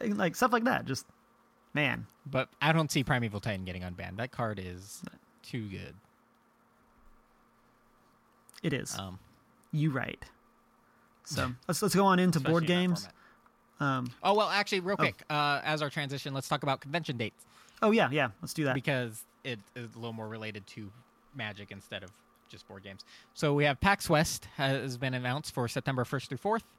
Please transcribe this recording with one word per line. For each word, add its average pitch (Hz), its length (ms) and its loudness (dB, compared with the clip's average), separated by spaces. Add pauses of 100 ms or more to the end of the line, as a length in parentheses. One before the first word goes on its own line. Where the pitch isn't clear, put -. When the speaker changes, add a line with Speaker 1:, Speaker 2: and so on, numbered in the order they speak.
Speaker 1:
Like, 202 360 0
stuff 226 160 4
like 233 100 2
that. 233 220 2
Just, 127 200 -4 (680)
man. 120 340 0 (180)
Speaker 2:
But 135 220 -2 (140)
I 151 100 4
don't 156 180 4
see 143 140 2
Primeval 117 380 0
Titan 95 240 -4
getting 90 180 -6
unbanned. 90 340 -10
That 123 140 -6
card 107 280 -4
is 92 440 -12 (400)
too 110 240 -8
good. 92 280 -12 (2750)
Speaker 1:
It 151 120 -2
is. - 240 -6
Speaker 2:
Um, 95 220 -10 (520)
Speaker 1:
You 151 200 2
right. - 320 -6 (1000)
So, 131 340 -2
Speaker 2:
<laughs> - 80 -10
Speaker 1:
let's, 175 140 0
let's 196 140 2
go 196 100 8
on 185 140 8
into 175 200 6
board 160 240 4
Speaker 2:
especially 175 200 4
in 180 80 4
that 170 40 4
Speaker 1:
games. - 120 -8 (720)
Speaker 2:
format. 139 200 2
Speaker 1:
Um, 123 120 -4 (120)
Speaker 2:
Oh, 196 120 4
well, 208 140 4
actually, 196 320 2
real 185 120 -2
Speaker 1:
oh. 185 40 -2
Speaker 2:
quick, 156 320 0
uh, 147 340 2
as 151 180 0
our 143 80 0
transition, 139 440 -4
let's 135 140 -4
talk 147 160 0
about 135 180 0
convention 147 360 -4
dates. 113 260 -6 (380)
Speaker 1:
Oh, 214 100 6
yeah, 196 200 6
yeah. 139 180 2 (120)
Let's - 120 -8
do 156 120 -2
that. 131 100 2
Speaker 2:
Because 123 480 -2 (200)
it 120 160 -6 (160)
is 117 200 -12
a - 40 -14
little 117 140 -6
more 110 160 -8
related 110 380 -8
to 101 240 -12 (440)
Magic 104 360 -10
instead 98 320 -12
of 92 80 -18 (360)
just - 200 -20
board 98 160 -16
games. 98 180 -14 (320)
So 147 220 2
we 143 100 4
have 143 160 2
pax 202 280 4
West 160 360 4 (120)
has 135 400 0
been 127 180 -2
announced 127 380 -4
for 123 140 0
September 127 380 0
first - 240 -4
through 127 80 -4
fourth 214 260 0 (160)